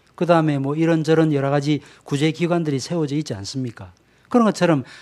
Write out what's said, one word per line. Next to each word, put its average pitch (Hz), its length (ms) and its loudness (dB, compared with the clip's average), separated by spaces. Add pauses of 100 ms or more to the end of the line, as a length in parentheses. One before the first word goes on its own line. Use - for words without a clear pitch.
(160)
그다음에 160 440 2
뭐 139 160 -4
이런저런 160 580 2
여러 139 160 0
가지 143 320 0 (220)
구제기관들이 147 760 -2
세워져 147 360 -4
있지 151 180 -4
않습니까? 104 600 -10 (360)
그런 240 160 4
것처럼 170 380 2 (180)